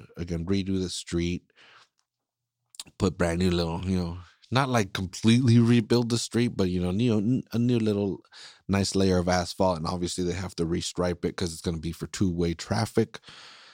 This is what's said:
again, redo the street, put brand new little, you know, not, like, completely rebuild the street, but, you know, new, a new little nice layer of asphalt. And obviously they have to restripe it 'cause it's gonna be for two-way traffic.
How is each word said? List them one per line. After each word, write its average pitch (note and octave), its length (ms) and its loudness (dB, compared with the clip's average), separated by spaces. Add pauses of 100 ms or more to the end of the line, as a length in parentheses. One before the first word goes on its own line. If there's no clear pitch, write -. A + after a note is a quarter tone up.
(180)
again, E2+ 280 -6
redo F#2+ 340 0
the F2+ 100 -4
street, F2 540 -4 (1500)
put F#2 200 0
brand E2+ 220 0
new F#2 100 4
little, F2 360 -2
you F#2+ 120 0
know, F2 200 -4 (340)
not, C3 180 2
like, A2+ 240 0
completely A#2 640 4
rebuild A#2 520 4
the A#2 100 0
street, - 360 -2
but, F#2+ 140 0
you F2+ 100 0
know, F2+ 120 0
new, A2 500 2 (100)
a A2+ 60 -2
new A#2+ 220 2
little G2+ 420 0 (460)
nice G2 260 0
layer F#2+ 240 4
of F2 100 0
asphalt. F2+ 500 0
And D#2+ 100 -6
obviously F2+ 360 -4
they F2 100 -2
have F2+ 240 -8
to E2+ 80 0
restripe F2 600 -4
it E2+ 100 -4
'cause F2 160 -4
it's D#2+ 100 -14
gonna E2 180 -4
be E2 120 -6
for - 160 -10
two-way F2 460 0
traffic. - 680 -2 (540)